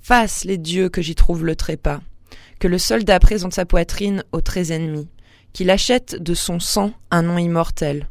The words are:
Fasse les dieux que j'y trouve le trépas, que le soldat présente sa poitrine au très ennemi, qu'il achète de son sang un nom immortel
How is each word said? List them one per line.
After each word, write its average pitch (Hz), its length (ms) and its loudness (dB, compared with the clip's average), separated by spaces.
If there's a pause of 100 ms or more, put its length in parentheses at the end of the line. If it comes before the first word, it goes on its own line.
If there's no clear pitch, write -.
Fasse 233 420 0
les 190 140 -4
dieux 175 320 -2
que 175 120 -4
j'y 160 140 -6
trouve 165 300 2
le 160 100 -2
trépas, 156 440 -6 (600)
que - 80 0
le 180 100 0
soldat 208 420 2
présente 185 340 6
sa 180 120 -2
poitrine 185 680 0
au 165 100 -2
très 180 300 -2
ennemi, 160 360 -4 (460)
qu'il 180 160 0
achète 240 520 0
de 170 120 -2
son 175 260 -4
sang 202 320 -2 (200)
un 170 120 4
nom 175 140 0
immortel 165 720 -2